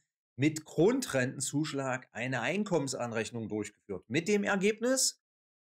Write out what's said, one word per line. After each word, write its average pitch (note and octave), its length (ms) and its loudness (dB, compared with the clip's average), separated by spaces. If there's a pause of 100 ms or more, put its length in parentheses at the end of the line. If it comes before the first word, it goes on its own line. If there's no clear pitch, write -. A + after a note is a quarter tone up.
(380)
mit D3+ 260 2
Grundrentenzuschlag C3+ 1500 0
eine B2 280 -4
Einkommensanrechnung A#2+ 1080 -2
durchgeführt. G#2 600 -8
Mit D#3+ 200 0
dem G#3 140 2
Ergebnis, G#3+ 760 2 (460)